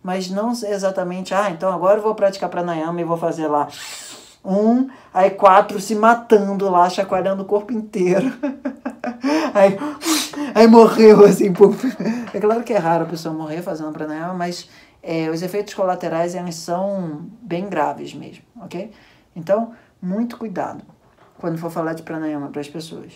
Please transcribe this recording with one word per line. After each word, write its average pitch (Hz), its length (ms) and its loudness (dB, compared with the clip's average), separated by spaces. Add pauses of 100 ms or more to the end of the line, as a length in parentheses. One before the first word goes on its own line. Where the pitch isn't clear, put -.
Mas 185 260 -6
não 208 220 -4
exatamente, 190 800 -4
"Ah, 202 180 0
então 180 200 -2
agora 185 280 2
eu 208 40 -6
vou 214 120 0
praticar 196 340 -2
pranayama 175 520 -4
e - 20 -2
vou 170 140 -2
fazer 160 300 -4
lá 147 200 0 (760)
um, 220 420 2 (260)
aí 190 180 4
quatro 202 500 4
se 220 140 -6
matando 202 760 2
lá, 180 200 4
chacoalhando 190 540 -2
o - 20 -8
corpo 208 280 -2
inteiro." 214 580 -2 (100)
<laughs> 277 1120 -6
Aí, 196 240 4 (760)
aí 226 140 8
morreu, 220 580 10
assim, 190 280 4
puf. 214 340 6 (460)
É 202 60 -6
claro 226 240 0
que 240 100 -6
é 208 40 0
raro 165 280 0
a - 20 -12
pessoa 165 260 -8
morrer 156 300 -8
fazendo 156 280 -8
pranayama, 156 420 -10
mas, 175 360 -8 (320)
é, 165 280 -4
os 165 120 -4
efeitos 202 320 -6
colaterais, 175 600 -2
eles 175 200 -8
são 175 720 -6 (160)
bem 180 280 -8
graves 147 440 -6
mesmo, - 300 -18 (180)
ok? - 300 -14 (440)
Então, 202 380 -2 (280)
muito 208 360 -6
cuidado 165 460 -10 (560)
quando 165 180 -6
for 165 140 -8
falar 165 220 -6
de 165 100 -12
pranayama 151 460 -8
pras 143 200 -10
pessoas 160 460 -16